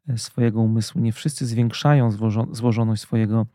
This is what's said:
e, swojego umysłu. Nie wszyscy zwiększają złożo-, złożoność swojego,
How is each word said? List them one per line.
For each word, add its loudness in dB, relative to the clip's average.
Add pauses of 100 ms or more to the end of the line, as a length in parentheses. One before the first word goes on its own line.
e, -2
swojego -2
umysłu. 0
Nie 0
wszyscy -6
zwiększają 2
złożo-, -2
złożoność 0
swojego, 0